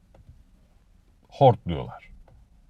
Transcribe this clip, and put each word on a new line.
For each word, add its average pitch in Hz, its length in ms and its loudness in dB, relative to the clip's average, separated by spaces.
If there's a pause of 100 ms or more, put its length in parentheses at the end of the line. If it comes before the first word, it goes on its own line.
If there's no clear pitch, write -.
(1300)
hortluyorlar. 85 800 2 (600)